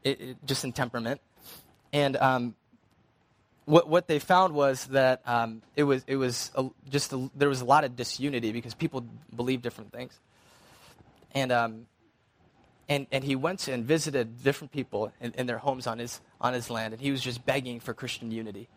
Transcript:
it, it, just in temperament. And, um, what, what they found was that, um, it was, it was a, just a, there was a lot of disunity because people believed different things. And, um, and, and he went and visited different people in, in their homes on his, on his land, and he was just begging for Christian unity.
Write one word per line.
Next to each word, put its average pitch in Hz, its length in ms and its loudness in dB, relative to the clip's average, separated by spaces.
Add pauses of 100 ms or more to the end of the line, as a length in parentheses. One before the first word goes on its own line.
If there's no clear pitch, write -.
it, 135 160 0
it, 131 260 -12
just 135 180 -4
in 131 80 -4
temperament. 120 500 -4 (720)
And, 139 240 2
um, 127 380 2 (1080)
what, 156 220 8
what 170 200 4
they 151 120 2
found 180 340 6
was 139 340 2
that, 131 380 4
um, 117 360 0 (140)
it 147 80 4
was, 131 240 2
it 135 80 -2
was 127 400 -2
a, 131 140 -2 (200)
just 139 240 -2
a, 131 220 -4
there 143 140 4
was 131 120 -2
a 123 40 -6
lot 143 180 8
of 123 120 -4
disunity 123 560 -4
because 117 220 -8
people 131 320 -4 (300)
believed 123 260 0
different 113 300 -10
things. 123 280 -14 (1120)
And, 131 180 0
um, 117 340 0 (1000)
and, 143 240 -2
and 135 120 0
he 135 120 0
went 165 320 -2
and 123 160 -4
visited 127 600 0
different 139 280 0
people 107 480 -4
in, 120 140 -8
in 127 140 -4
their 117 100 -4
homes 127 300 -2
on 113 120 -4
his, 120 220 -10 (180)
on 123 140 0
his 123 160 -4
land, 110 240 -4
and 117 80 -12
he 139 100 -2
was 135 100 -2
just 120 240 -6
begging 127 340 -2
for 117 140 -10
Christian 120 380 -8
unity. 110 460 -10